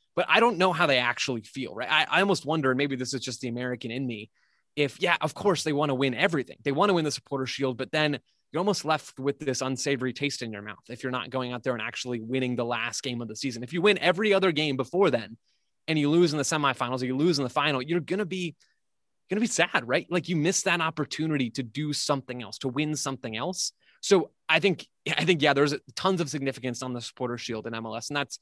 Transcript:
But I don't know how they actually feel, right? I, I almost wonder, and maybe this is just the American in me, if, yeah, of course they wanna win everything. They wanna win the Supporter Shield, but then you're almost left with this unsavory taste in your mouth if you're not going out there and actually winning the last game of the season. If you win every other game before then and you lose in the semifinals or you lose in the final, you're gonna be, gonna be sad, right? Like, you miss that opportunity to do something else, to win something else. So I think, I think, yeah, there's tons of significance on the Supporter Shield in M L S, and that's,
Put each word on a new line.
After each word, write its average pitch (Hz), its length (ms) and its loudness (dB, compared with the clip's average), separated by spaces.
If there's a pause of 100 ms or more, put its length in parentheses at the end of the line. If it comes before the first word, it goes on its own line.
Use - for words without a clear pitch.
(140)
But - 140 0
I 170 100 8
don't 226 200 4
know 185 140 6
how 165 140 2
they 135 120 6
actually 123 440 -2
feel, 123 320 -10
right? 110 160 -6
I, 156 180 4
I 160 120 4
almost 196 260 2
wonder, 147 240 2
and 127 80 2
maybe 139 160 0
this 123 180 -4
is 131 80 -4
just 120 200 -8
the 127 80 -6
American 123 420 -6
in 131 160 -6
me, 110 240 -8 (460)
if, 147 260 0
yeah, 175 180 4
of 156 140 -2
course 190 300 0
they 156 80 0
wanna 143 240 2
win 131 180 2
everything. 156 480 0
They 143 100 -2
wanna 185 220 4
win 165 100 2
the 147 60 0
Supporter 135 360 -6
Shield, 131 300 -4
but 127 140 -8
then 151 300 2 (320)
you're 156 80 -2
almost 196 260 0
left 156 340 -2
with 139 180 -2
this 135 220 -4
unsavory 131 540 -2
taste - 260 -4
in 117 100 -6
your 104 120 -10
mouth 104 260 -14
if 120 140 -12
you're 127 100 -4
not 123 160 -4
going 123 240 -4
out 120 100 -8
there 127 120 0
and 110 80 -6
actually 120 380 -6
winning 123 360 -2
the 120 80 0
last 117 380 -4
game 120 180 -4
of 117 80 -8
the 110 80 -10
season. 120 260 -6
If 127 120 -10
you 170 80 -2
win 196 160 6
every 185 340 2
other 190 200 4
game 147 260 0
before 170 320 2
then 113 260 -2 (500)
and 160 120 2
you 143 100 4
lose 165 240 6
in 156 60 -2
the 139 60 2
semifinals 131 580 0
or - 20 -2
you 127 100 -2
lose 151 240 2
in 139 60 0
the 123 60 -4
final, 143 320 0
you're 165 180 0
gonna 190 240 -2
be, 175 320 -6 (720)
gonna 214 140 0
be 240 40 2
sad, - 400 2
right? 131 220 0
Like, 170 220 0
you 175 60 2
miss 160 260 2
that 175 180 2
opportunity 156 680 -2
to 135 120 -6
do 147 300 -4
something 131 500 -2
else, 101 180 -12
to 135 80 -4
win 151 280 -2
something 127 400 -6
else. 160 360 -4 (280)
So 180 300 4 (180)
I 165 120 6
think, 185 260 0 (200)
I 156 200 0
think, 165 160 4
yeah, 147 100 6
there's 139 220 4 (200)
tons 185 280 0
of 139 80 -6
significance 131 520 -6
on 127 120 -6
the 120 80 -8
Supporter 120 340 -6
Shield 113 300 -8
in 117 80 -8
M 113 100 -6
L 110 120 -8
S, 120 120 -10
and 143 80 -4
that's, - 260 -4